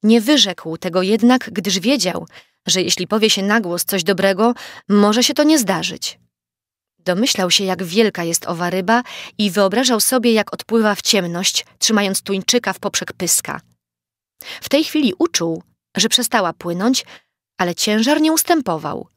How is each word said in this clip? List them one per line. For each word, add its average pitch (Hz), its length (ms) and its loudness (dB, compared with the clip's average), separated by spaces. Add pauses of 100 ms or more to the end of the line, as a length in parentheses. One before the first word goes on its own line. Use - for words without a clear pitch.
Nie 220 180 6
wyrzekł 202 560 0
tego 180 240 -2
jednak, 226 520 2
gdyż 185 260 -4
wiedział, 185 480 -2 (400)
że 185 140 0
jeśli 175 260 -2
powie 220 220 2
się 196 140 0
na 208 180 2
głos 175 240 -4
coś 180 180 -2
dobrego, 196 500 2 (360)
może 208 340 4
się 285 100 0
to 302 100 2
nie 311 160 4
zdarzyć. 180 600 -6 (800)
Domyślał 180 520 0
się, 202 120 0
jak 185 200 -2
wielka 185 400 0
jest 170 240 -4
owa 175 220 -4
ryba 190 340 0 (340)
i 208 140 0
wyobrażał 208 480 2
sobie, 240 340 2
jak 214 200 0
odpływa 214 420 0
w - 60 -12
ciemność, 175 640 -2 (140)
trzymając 202 420 0
tuńczyka 196 520 -2
w - 60 -10
poprzek - 340 -6
pyska. - 480 -4 (1000)
W - 80 -16
tej 302 140 4
chwili 294 360 0
uczuł, 170 440 -2 (340)
że 208 120 2
przestała 208 440 0
płynąć, 185 520 -2 (520)
ale 175 180 -2
ciężar 226 460 2
nie 311 120 2
ustępował. 190 840 -2